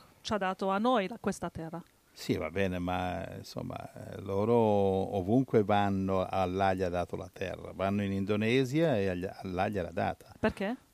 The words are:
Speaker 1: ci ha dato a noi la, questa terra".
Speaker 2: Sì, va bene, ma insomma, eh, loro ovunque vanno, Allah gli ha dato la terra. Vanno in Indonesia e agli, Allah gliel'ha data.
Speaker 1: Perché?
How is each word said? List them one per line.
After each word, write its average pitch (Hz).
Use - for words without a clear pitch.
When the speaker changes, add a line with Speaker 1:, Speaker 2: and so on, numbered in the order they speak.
Speaker 1:
ci -
ha 208
dato 190
a 196
noi 226
la, 226
questa 185
terra". 165
Speaker 2:
Sì, -
va 80
bene, 92
ma 90
insomma, -
eh, -
loro 101
ovunque 101
vanno, 98
Allah 95
gli 95
ha 92
dato 87
la 90
terra. 87
Vanno 98
in 98
Indonesia 117
e 98
agli, 90
Allah 95
gliel'ha 92
data. 95
Speaker 1:
Perché? 226